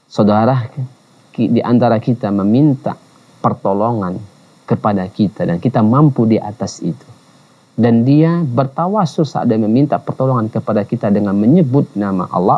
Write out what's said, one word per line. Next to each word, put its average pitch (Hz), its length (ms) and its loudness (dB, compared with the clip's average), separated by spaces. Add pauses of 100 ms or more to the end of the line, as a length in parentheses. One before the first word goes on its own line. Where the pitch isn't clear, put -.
saudara 113 560 0 (640)
ki-, 117 240 -2
di 117 80 2
antara 117 400 2
kita 110 320 -2
meminta 123 640 0 (400)
pertolongan 104 800 -2 (480)
kepada 101 400 -2
kita 95 400 -4
dan 87 160 -2
kita 117 240 0
mampu 131 400 2
di 110 160 2
atas - 400 -10
itu, - 240 -6 (720)
dan 117 240 4
dia 156 400 2
bertawasul 160 880 -2
saat - 160 -4
dia 113 160 0
meminta 110 400 0
pertolongan 127 480 -2
kepada 107 320 -2
kita 107 320 -2
dengan 101 240 0
menyebut 135 560 2
nama 98 400 -2
Allah, 98 240 2